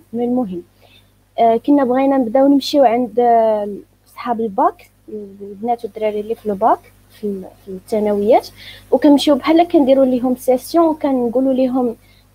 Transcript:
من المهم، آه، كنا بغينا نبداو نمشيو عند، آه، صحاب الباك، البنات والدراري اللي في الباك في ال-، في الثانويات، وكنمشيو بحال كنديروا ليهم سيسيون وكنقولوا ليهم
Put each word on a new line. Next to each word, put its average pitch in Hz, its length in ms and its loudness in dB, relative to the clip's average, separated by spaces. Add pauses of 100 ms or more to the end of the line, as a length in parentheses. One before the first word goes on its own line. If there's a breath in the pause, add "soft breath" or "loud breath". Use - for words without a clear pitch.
(140)
من 233 100 -4
المهم، 240 400 -4 (760 soft breath)
آه، 233 180 4
كنا 285 260 2
بغينا 269 340 0
نبداو 262 300 2
نمشيو 285 360 2
عند، 233 360 0
آه، 220 500 2 (460)
صحاب 240 260 -6
الباك، 247 480 -2 (200)
البنات 208 760 -8
والدراري 214 340 -6
اللي 214 160 -6
في - 100 -14
الباك 208 340 0 (320)
في - 120 -14
ال-، 196 240 -8 (180)
في 202 60 -16
الثانويات، 208 760 -2 (440 loud breath)
وكنمشيو 285 440 4
بحال 330 320 2
كنديروا 269 380 2
ليهم 254 300 -2
سيسيون 262 500 0
وكنقولوا 269 680 -2
ليهم 247 420 -2 (400 soft breath)